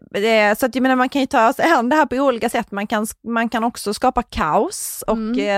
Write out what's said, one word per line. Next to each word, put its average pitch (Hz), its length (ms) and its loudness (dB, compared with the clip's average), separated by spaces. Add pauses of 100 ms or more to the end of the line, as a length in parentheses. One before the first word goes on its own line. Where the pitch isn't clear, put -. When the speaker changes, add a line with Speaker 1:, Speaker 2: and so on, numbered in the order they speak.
(220)
Speaker 1:
det, 214 380 2
så 262 60 2
att 226 100 -4
jag 254 60 0
menar, 262 140 2
man 254 140 0
kan 277 120 -2
ju 269 60 0
ta 247 260 2
sig - 180 2
an 247 180 2
det 302 60 2
här 311 100 4
på 247 100 -4
olika 247 340 0
sätt. 233 220 -4
Man 202 160 -6
kan, 220 200 -2 (160)
man 233 260 -2
kan 226 140 -2
också 233 300 -4
skapa 254 300 0
kaos 202 840 -2
och, 233 100 0
Speaker 2:
Mm. 226 220 -4 (180)